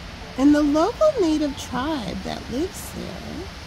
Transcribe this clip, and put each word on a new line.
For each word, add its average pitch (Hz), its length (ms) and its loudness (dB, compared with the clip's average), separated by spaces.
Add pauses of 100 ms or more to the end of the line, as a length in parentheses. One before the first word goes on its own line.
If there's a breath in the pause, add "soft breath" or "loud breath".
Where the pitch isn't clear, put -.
(380)
And 277 160 8
the 294 80 6
local 359 580 4
native 311 400 2
tribe 254 640 -4
that - 160 -6 (120)
lives 294 420 -4
there - 520 -10 (220)